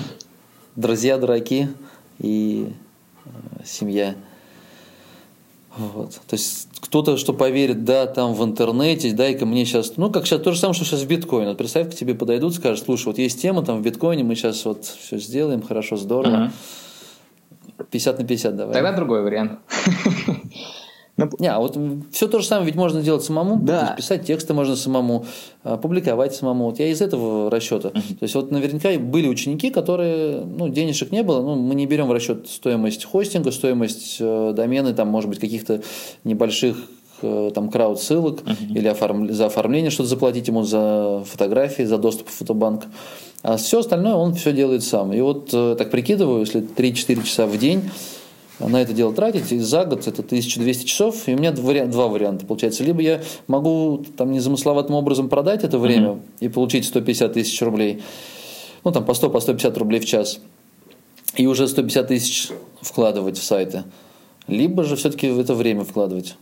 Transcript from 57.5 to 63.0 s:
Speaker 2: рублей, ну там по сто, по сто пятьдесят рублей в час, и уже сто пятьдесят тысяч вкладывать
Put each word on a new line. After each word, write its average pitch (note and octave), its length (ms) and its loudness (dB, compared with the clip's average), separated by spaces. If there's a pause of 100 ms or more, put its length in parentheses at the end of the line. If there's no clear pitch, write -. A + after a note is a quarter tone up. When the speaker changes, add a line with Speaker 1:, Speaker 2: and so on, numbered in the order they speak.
Speaker 2:
рублей, G#2+ 400 0 (800)
ну F3 80 2
там A2 120 2
по A#2+ 120 2
сто, C#3 160 2
по B2 80 2
сто B2 140 2
пятьдесят A2+ 260 0
рублей A2+ 200 2
в A2 60 -4
час, - 340 0 (1000)
и C3 100 4
уже C3 200 4
сто C#3 140 0
пятьдесят A#2+ 280 0
тысяч - 400 0 (320)
вкладывать G2 580 0